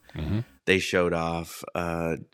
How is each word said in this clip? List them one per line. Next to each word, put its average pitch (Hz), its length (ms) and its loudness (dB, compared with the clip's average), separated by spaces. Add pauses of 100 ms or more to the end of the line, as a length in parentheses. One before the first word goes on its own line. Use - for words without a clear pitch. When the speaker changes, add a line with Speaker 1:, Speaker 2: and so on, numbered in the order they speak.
(160)
Speaker 1:
Mm-hmm. 80 220 -2 (260)
Speaker 2:
They 95 140 4
showed 90 340 2
off, 82 500 -4 (120)
uh, 85 420 0 (180)